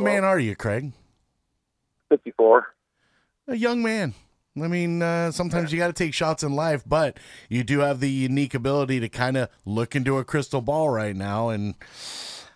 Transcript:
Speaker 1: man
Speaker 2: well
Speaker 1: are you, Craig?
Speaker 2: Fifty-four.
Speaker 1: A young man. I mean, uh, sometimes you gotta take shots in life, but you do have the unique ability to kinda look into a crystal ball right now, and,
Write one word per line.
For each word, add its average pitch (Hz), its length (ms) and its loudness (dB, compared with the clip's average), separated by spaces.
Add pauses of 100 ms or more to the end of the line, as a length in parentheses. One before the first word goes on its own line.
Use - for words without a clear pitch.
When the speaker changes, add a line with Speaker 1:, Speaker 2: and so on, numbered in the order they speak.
Speaker 1:
man 202 160 2
Speaker 2:
well 190 100 4
Speaker 1:
are 185 80 4
you, 110 160 0
Craig? 117 380 -4 (1160)
Speaker 2:
Fifty-four. 113 580 6 (800)
Speaker 1:
A 262 100 -4
young 240 260 0
man. 214 300 -2 (420)
I 151 120 -6
mean, 170 340 -2
uh, 170 300 0
sometimes 170 420 -2
you 165 60 -2
gotta 175 140 0
take 165 200 -2
shots 160 300 0
in 143 120 -2
life, 151 300 0
but 147 320 2 (320)
you 123 140 0
do 135 160 2
have 143 200 2
the 139 100 0
unique 135 440 0
ability 135 480 0
to 117 80 -4
kinda 127 400 -2 (160)
look 110 300 -2
into 135 240 0
a 127 40 -2
crystal 139 380 -2
ball 147 280 0
right 107 280 -2
now, 101 320 -2
and, 104 260 -4 (800)